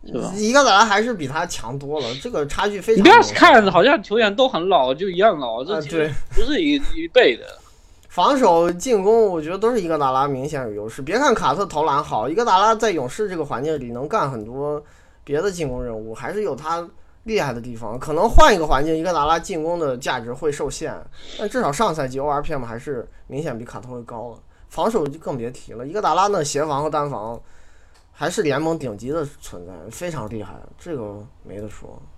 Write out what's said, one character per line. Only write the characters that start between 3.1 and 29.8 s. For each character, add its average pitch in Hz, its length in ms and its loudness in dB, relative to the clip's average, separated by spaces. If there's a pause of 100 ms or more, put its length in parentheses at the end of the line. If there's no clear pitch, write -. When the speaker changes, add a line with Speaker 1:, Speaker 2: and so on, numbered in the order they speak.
Speaker 1:
看， 226 380 8
好 175 100 6
像 277 200 6
球 202 160 -2
员 208 180 2
都 254 100 4
很 170 220 -2
老， 139 240 4
就 170 160 -4
一 175 80 -6
样 190 220 4
老， 120 240 -4
Speaker 2:
啊， - 40 -6
Speaker 1:
这 185 140 -4
其 143 80 -10
实 156 240 -2 (220)
不 - 80 8
是 277 180 2
一， 147 180 2
Speaker 2:
对。 156 240 0
Speaker 1:
一 170 60 -6
辈 190 260 6
的。 - 120 -12 (640)
Speaker 2:
防 226 280 4
守、 175 320 4
进 190 320 0
攻， 220 240 4
我 175 140 -2
觉 151 80 -6
得 180 80 -6
都 226 160 0
是 240 80 0
伊 170 80 -4
戈 160 80 0
达 139 140 2
拉 135 180 2
明 135 180 -4
显 147 180 -6
有 110 100 -8
优 104 120 -8
势。 110 140 -12
别 156 160 -4
看 269 180 2
卡 147 200 0
特 196 100 -2
投 151 200 -4
篮 147 200 0
好， 127 240 -4
伊 160 60 -4
戈 226 100 0
达 196 140 4
拉 214 160 4
在 220 160 0
勇 147 180 -4
士 214 180 -6
这 185 80 -8
个 165 80 -6
环 131 220 -6
境 156 160 -4
里 120 120 -10
能 120 140 -8
干 165 240 -2
很 113 140 -8
多 143 400 -8 (400)
别 147 180 -2
的 202 80 -2
进 175 180 -6
攻 123 140 -6
任 120 100 -8
务， 110 220 -10
还 120 180 -10
是 214 120 -4
有 156 100 -4
他 165 340 -6 (360)
厉 220 160 -2
害 139 120 -2
的 120 80 -8
地 117 140 -12
方。 113 240 -10
可 151 140 -8
能 175 180 2
换 277 240 10
一 - 20 0
个 165 80 0
环 147 200 2
境， 160 120 0
伊 160 60 -2
戈 180 100 -2
达 151 120 0
拉 160 120 2
进 165 240 -6
攻 170 160 -4
的 143 220 -4
价 131 220 -4
值 117 120 -10
会 147 200 -4
受 143 180 -4
限， 135 240 -8 (420)
但 208 120 -6
至 247 120 -4
少 202 120 0
上 214 200 0
赛 156 140 -4
季 131 140 -6
O 147 100 -2
R 143 100 0
P 147 120 -4
M 135 120 -6
还 113 140 -10
是 127 300 -8 (180)
明 131 160 -8
显 135 160 -6
比 117 60 -12
卡 113 160 -14
特 123 80 -16
会 123 160 -12
高 117 260 -12
了。 113 80 -18 (300)
防 165 200 -2
守 220 160 0
就 147 140 -8
更 165 180 -8
别 117 140 -6
提 - 220 -18
了， 113 120 -12
伊 143 80 -12
戈 - 80 -4
达 190 140 2
拉 190 140 4
呢， 190 160 0
协 143 200 -2
防 147 200 -2
和 156 40 -2
单 147 220 -2
防 113 280 -8 (720)
还 - 180 0
是 196 120 -2
联 143 200 0
盟 160 160 -2
顶 120 180 -8
级 117 140 -10
的 151 160 -2 (140)
存 87 260 -16
在， 90 60 -16 (180)